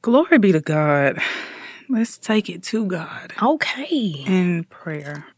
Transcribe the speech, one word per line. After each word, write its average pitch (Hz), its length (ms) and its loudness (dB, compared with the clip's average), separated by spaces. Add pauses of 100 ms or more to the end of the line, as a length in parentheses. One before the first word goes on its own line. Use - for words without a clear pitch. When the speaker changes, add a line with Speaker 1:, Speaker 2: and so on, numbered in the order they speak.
Speaker 1:
Glory 277 360 6
be 196 140 6
to 156 80 4
God. 151 580 2 (680)
Let's 226 280 0
take 214 320 0
it 175 160 -12
to 220 220 -2
God. 170 460 -8 (100)
Speaker 2:
Okay. 254 840 0
Speaker 1:
In 180 460 0
prayer. 147 560 -12 (120)